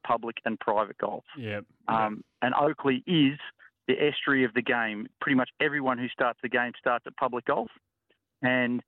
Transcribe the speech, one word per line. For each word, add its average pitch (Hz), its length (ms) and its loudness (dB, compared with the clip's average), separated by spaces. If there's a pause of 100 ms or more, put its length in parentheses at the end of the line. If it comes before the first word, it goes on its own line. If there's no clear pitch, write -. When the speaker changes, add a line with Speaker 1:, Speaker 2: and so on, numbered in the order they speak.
Speaker 1:
public 117 380 -2
and 113 160 -2
private 104 380 0
golf. - 260 -4 (140)
Speaker 2:
Yeah. 107 220 -6 (280)
Speaker 1:
Um, 110 360 0 (180)
and 127 120 0
Oakley 143 520 0
is 151 320 4 (480)
the 131 80 2
estuary 139 500 2
of 113 100 0
the 123 80 2
game. 113 440 -2 (140)
Pretty 143 160 2
much 127 140 2 (100)
everyone 143 380 0
who 123 100 -4
starts 120 340 -2
the 123 60 -6
game 120 300 0
starts 120 280 0
at - 100 -14
public 123 300 -2
golf, 202 240 0 (720)
and 123 460 2